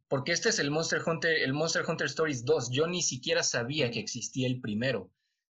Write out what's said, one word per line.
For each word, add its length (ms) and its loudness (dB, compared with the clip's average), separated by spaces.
porque 240 0
este 180 2
es 100 2
el 120 0
Monster 340 0
Hunter, 380 2
el 100 2
Monster 340 0
Hunter 200 -2
Stories 380 -2
dos. 260 2
Yo 160 2
ni 140 -2
siquiera 420 0
sabía 480 0
que 80 -4
existía 480 -4
el 140 0
primero, 500 -2